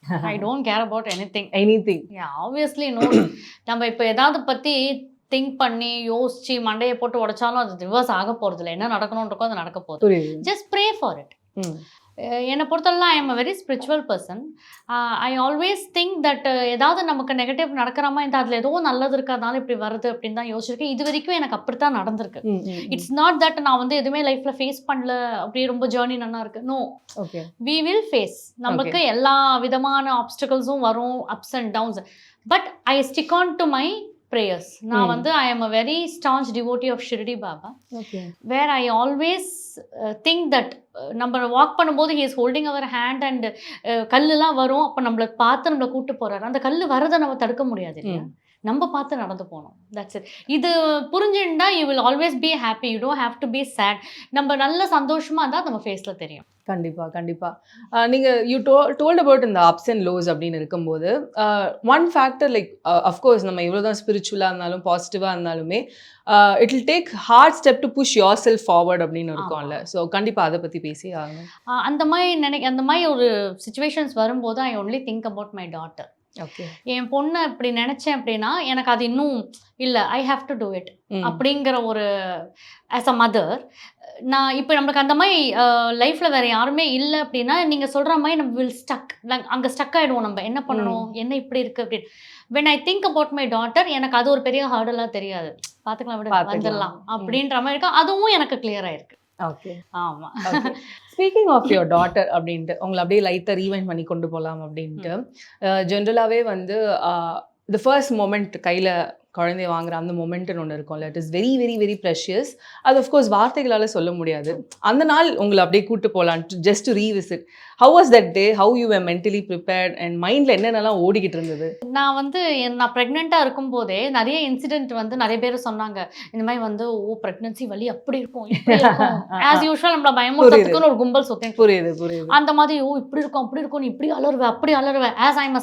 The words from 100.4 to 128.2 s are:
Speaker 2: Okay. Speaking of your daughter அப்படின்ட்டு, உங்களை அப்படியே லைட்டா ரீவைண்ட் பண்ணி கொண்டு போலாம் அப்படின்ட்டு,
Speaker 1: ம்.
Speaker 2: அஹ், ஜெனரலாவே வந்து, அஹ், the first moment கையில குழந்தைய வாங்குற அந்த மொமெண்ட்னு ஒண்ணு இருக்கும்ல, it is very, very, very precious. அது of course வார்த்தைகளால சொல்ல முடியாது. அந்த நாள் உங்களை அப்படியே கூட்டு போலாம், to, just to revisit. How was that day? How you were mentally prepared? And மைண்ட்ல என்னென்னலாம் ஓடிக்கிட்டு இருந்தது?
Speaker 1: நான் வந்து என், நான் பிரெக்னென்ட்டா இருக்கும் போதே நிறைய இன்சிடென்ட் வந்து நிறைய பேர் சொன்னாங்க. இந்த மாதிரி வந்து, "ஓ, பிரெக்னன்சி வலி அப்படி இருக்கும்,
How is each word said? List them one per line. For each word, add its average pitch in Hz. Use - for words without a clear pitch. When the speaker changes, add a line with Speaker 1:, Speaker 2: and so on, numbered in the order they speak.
Speaker 2:
Okay. 254
Speaking 381
of 269
your 190
daughter 175
அப்படின்ட்டு, 170
உங்களை 185
அப்படியே 185
லைட்டா 190
ரீவைண்ட் 190
பண்ணி 165
கொண்டு 165
போலாம் 160
அப்படின்ட்டு, 160
Speaker 1:
ம். 247
Speaker 2:
அஹ், 190
ஜெனரலாவே 220
வந்து, 208
அஹ், 170
the 214
first 277
moment 208
கையில 180
குழந்தைய 175
வாங்குற 170
அந்த 170
மொமெண்ட்னு 175
ஒண்ணு 151
இருக்கும்ல, 156
it 151
is 160
very, 208
very, 240
very 202
precious. 185
அது 269
of 254
course 262
வார்த்தைகளால 233
சொல்ல 190
முடியாது. 160
அந்த 247
நாள் 311
உங்களை 202
அப்படியே 185
கூட்டு 214
போலாம், 170
to, 180
just -
to 233
revisit. 196
How 311
was 254
that 185
day? 196
How 214
you 240
were 196
mentally 180
prepared? 185
And 170
மைண்ட்ல 269
என்னென்னலாம் 208
ஓடிக்கிட்டு 190
இருந்தது? 165
Speaker 1:
நான் 277
வந்து 285
என், 247
நான் 240
பிரெக்னென்ட்டா 294
இருக்கும் 262
போதே 226
நிறைய 269
இன்சிடென்ட் 262
வந்து 220
நிறைய 226
பேர் 247
சொன்னாங்க. 214
இந்த 220
மாதிரி 240
வந்து, 226
"ஓ, 220
பிரெக்னன்சி 220
வலி 208
அப்படி -
இருக்கும், 247